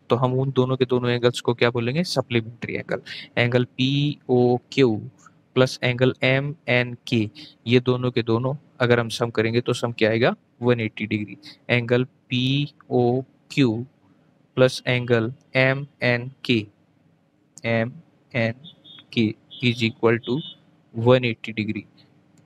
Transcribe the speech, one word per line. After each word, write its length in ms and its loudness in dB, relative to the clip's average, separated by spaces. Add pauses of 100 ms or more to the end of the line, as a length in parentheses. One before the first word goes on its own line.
तो 60 4
हम 180 0
उन 180 0
दोनों 260 0
के 80 2
दोनों 260 0
angles 280 0
को 140 -2
क्या 160 2
बोलेंगे? 340 -2
supplementary 720 -4
angle। 280 -6 (360)
Angle 260 2
पीओक्यू 1400 0 (540)
plus 280 2
angle 300 2 (100)
एमएनके, 1080 -2 (380)
ये 120 6
दोनों 320 0
के 120 -2
दोनों 320 0 (240)
अगर 200 4
हम 100 -4
sum 200 -4
करेंगे 320 0
तो 120 -2
sum 180 -4
क्या 180 0
आएगा? 260 2 (260)
वन 180 2
एटी 260 -6
degree। 320 -6 (320)
Angle 340 2
पीओक्यू 1800 -2 (680)
plus 320 2
angle 460 0 (220)
एमएनके, 1120 -2 (1000)
एमएनके 1700 -4 (300)
is 140 0
equal 400 0
to 220 -4 (600)
one 200 6
eighty 340 -6
degree। 300 -4 (640)